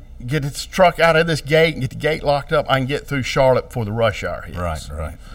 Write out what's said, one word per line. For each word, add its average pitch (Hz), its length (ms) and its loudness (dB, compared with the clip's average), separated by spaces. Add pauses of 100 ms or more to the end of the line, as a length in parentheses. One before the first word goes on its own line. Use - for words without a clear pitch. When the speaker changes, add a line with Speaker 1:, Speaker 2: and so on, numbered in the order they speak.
(260)
Speaker 1:
get 135 180 -2
this - 220 -8
truck 175 340 4
out 165 160 6
of 165 120 4
this 160 140 0
gate 156 320 4
and 131 80 -6
get 127 100 -4
the - 40 -16
gate 151 280 -2
locked 143 280 0
up, 151 180 2
I 135 100 4
can 127 80 -2
get 139 200 -4
through 139 160 -2
Charlotte 131 460 2
before 117 160 -6
the 101 80 -6
rush 113 300 0
hour 87 180 -6
hits." 78 160 -12
Speaker 2:
Right, 80 340 -6
right. 78 260 -10 (180)